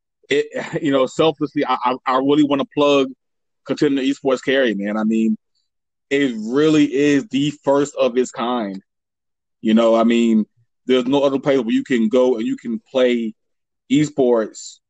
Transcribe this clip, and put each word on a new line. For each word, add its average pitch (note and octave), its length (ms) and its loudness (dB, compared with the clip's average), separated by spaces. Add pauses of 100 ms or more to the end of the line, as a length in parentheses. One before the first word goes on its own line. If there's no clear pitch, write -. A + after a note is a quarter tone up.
(300)
it, D3 180 0 (340)
you C#3+ 100 -2
know, C3+ 140 2
selflessly, D3+ 600 -2
I, B2+ 180 -2
I, B2+ 120 0 (100)
I C3 120 0
really C#3+ 260 4
wanna C#3 300 0
plug C#3+ 380 2 (540)
Contender C#3+ 360 0
Esports C3+ 420 -2
Cary, C3 320 0
man. G#2 220 -4
I A2 60 -4
mean, A2 320 0 (720)
it C#3 280 0
really C#3+ 560 0
is C#3 340 0
the C#3+ 240 -2 (120)
first C#3 320 0
of B2 220 0
its B2+ 140 0
kind. A#2 500 -6 (800)
You A2 120 0
know, A2+ 220 4
I A2+ 80 2
mean, A#2 420 2 (420)
there's B2 180 2
no C3+ 160 0
other C3+ 160 0
place C3+ 220 0
where A2+ 120 -4
you C3+ 120 0
can A2+ 260 0
go B2+ 280 2
and A2+ 100 -6
you C3 100 -2
can A2+ 220 -8
play A#2+ 560 -2 (560)
esports B2+ 880 0 (100)